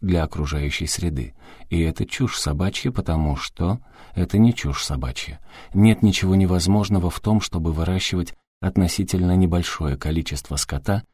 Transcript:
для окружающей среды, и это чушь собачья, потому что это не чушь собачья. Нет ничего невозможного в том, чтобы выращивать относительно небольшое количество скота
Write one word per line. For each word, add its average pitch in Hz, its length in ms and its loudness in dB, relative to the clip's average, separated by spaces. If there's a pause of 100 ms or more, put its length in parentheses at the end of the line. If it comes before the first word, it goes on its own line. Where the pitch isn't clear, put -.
для 87 220 2
окружающей 76 640 -4
среды, 73 480 -6 (360)
и 85 100 0
это 80 240 0
чушь - 340 -4
собачья, 92 540 -2
потому 80 420 0
что 90 460 -4 (340)
это 90 240 -2
не 117 140 6
чушь 71 320 -4
собачья. 65 560 -6 (320)
Нет 107 300 6
ничего 95 320 4
невозможного 95 760 2
в - 100 -6
том, 107 220 2
чтобы 82 320 -2
выращивать 87 600 -2 (260)
относительно 92 760 2
небольшое 85 600 2
количество 76 600 -4
скота 98 460 -2 (120)